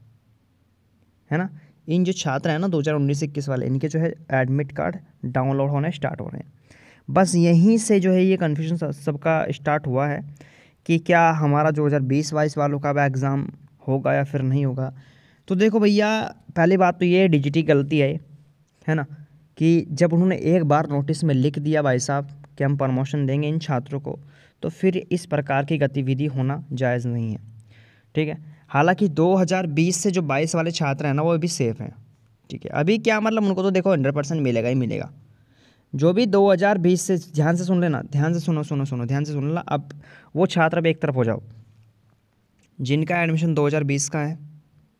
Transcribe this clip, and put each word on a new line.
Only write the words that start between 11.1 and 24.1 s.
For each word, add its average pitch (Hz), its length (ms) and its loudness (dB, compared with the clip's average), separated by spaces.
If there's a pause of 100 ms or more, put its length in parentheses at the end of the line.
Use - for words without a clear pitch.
हमारा 151 400 2
दो 147 160 0
हज़ार 143 160 2
बीस 143 300 0
बाईस 151 260 0
वालों 143 200 0
का 143 140 -2
भी 143 80 0
एग्जाम 139 460 0 (420)
होगा 131 240 0
या 139 120 2
फिर 143 180 -4
नहीं 131 240 0
होगा। 131 260 -4 (560)
तो 190 60 0
देखो 214 260 2
भैया, 208 420 2 (340)
पहली 175 200 6
बात 175 220 4
तो 180 60 0
ये 180 240 4
डीजीटी 147 340 2
गलती 147 360 2
है, 139 100 2 (800)
है 160 80 0
ना, 147 120 -2 (520)
कि 165 320 2
जब 165 220 2
उन्होंने 180 240 2
एक 170 280 2
बार 147 260 2
नोटिस 143 340 -2
में 151 100 2
लिख 143 240 2
दिया 151 240 0
भाई 131 160 2
साहब 143 300 -4 (300)
कि 139 60 0
हम 143 120 0
प्रमोशन 135 500 -2
देंगे 147 220 0
इन 156 100 -2
छात्रों 143 420 -4
को, 139 180 -10 (440)